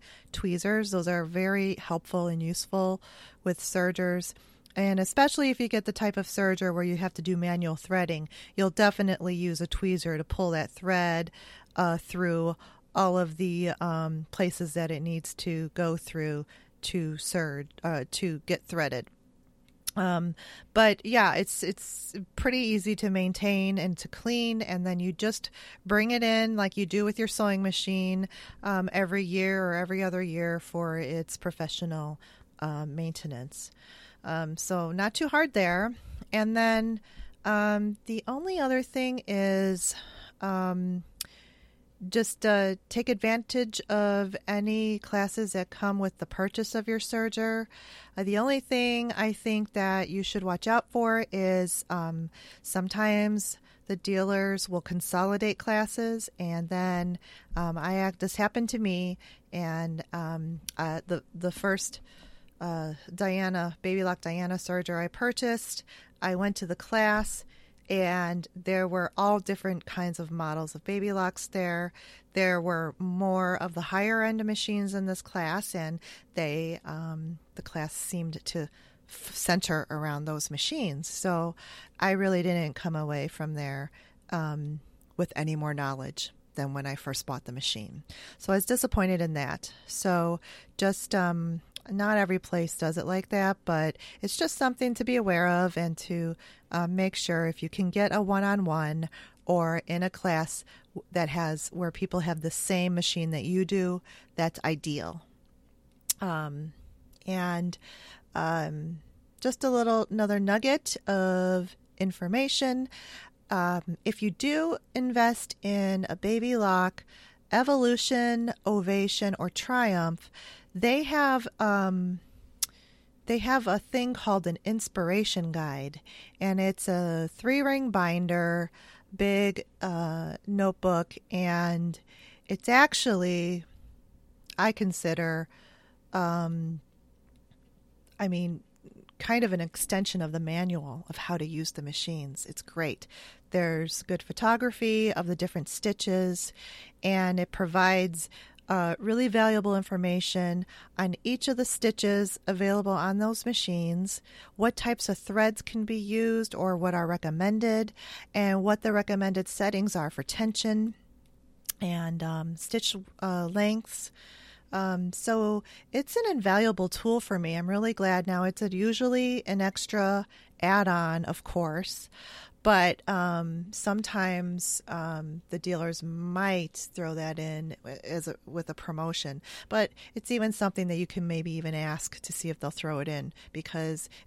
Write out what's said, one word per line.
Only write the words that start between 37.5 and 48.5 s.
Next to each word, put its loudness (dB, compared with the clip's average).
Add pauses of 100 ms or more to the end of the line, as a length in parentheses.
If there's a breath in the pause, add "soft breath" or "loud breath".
the -4
only -2
other 2
thing -2
is, 2 (440 loud breath)
um, -2 (1040 loud breath)
just, 0
uh, 4 (120)
take -2
advantage 0
of 2 (140)
any 0
classes 0
that -2
come 0
with -2
the -6
purchase -2
of -2
your 0
serger. -2 (500 loud breath)
Uh, -2
the 2
only 2